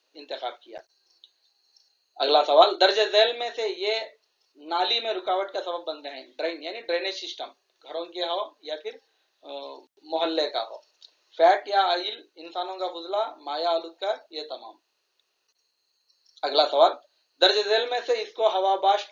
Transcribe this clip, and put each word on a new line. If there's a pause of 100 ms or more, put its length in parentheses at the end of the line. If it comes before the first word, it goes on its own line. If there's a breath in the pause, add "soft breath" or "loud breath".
(160)
इंतखाब
किया? (1400)
अगला
सवाल,
दर्ज
झेल
में
से
ये (400)
नाली
में
रुकावट
का
सबब
बनते
हैं,
drain
यानी
drainage
system, (340)
घरों
के
हो
या
फिर, (500)
अ, (540)
मोहल्ले
का
हो। (640)
फैट
या
ऑयल,
इंसानों
का
फुजला,
माया
आलूद
का,
ये
तमाम। (1700)
अगला
सवाल, (500)
दर्ज
झेल
में
से
इसको
हवाबाश